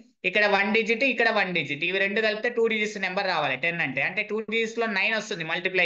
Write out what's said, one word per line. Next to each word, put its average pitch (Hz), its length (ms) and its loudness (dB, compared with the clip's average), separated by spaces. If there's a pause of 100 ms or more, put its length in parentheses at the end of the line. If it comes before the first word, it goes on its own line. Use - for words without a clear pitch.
(300)
ఇక్కడ 208 140 4 (120)
వన్ 202 220 2
డిజిట్, 226 260 2 (100)
ఇక్కడ 226 160 2 (100)
వన్ 185 180 0
డిజిట్. 147 300 -2
ఇవి 185 160 -2
రెండు 208 220 0
కలిపితే 214 320 -2
two 226 60 4 (100)
digits 214 320 -2
number 190 260 -2
రావాలి 147 320 0
టెన్ 170 220 0
అంటే. 135 220 -2
అంటే 185 220 -2
two 208 80 -2 (160)
digits 226 280 -2
లో 240 40 2 (120)
నైన్ 208 220 0
వస్తుంది 202 320 -6
multiply 180 340 0